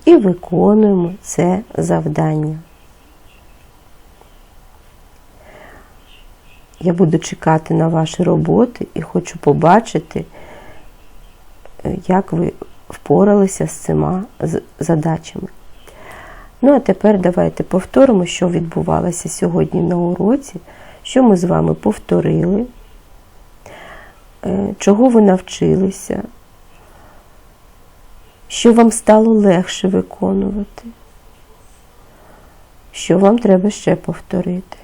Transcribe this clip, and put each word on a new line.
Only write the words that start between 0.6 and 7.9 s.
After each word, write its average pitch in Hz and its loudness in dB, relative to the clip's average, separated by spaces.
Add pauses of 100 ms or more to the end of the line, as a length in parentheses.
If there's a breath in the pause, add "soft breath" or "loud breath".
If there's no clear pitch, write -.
це 180 -2 (160)
завдання. 156 -2 (4000 loud breath)
Я 175 0
буду 170 2
чекати 160 -4
на 165 0
ваші 160 -4